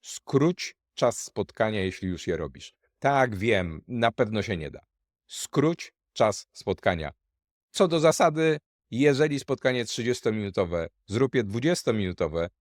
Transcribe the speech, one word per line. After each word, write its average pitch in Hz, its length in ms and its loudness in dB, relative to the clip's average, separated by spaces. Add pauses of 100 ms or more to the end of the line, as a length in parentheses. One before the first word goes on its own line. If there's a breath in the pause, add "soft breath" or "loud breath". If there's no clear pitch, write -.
Skróć - 720 -2 (180)
czas 120 260 0
spotkania, 107 640 -4
jeśli 92 280 -4
już 87 180 -6
je 85 100 -2
robisz. 71 360 -12 (260)
Tak, 135 360 2
wiem, 92 520 0
na 117 240 0
pewno 107 300 -2
się 95 160 -4
nie 76 140 -8
da. - 80 -16 (480)
Skróć - 680 -2 (200)
czas - 400 0
spotkania. 85 580 -2 (600)
Co 190 160 4
do 160 120 2
zasady, 160 600 4 (320)
jeżeli 143 480 4
spotkanie 127 460 -2
trzydziestominutowe, 101 1040 -2 (200)
zrób 123 280 0
je 120 80 4
dwudziestominutowe. 98 1040 -2 (120)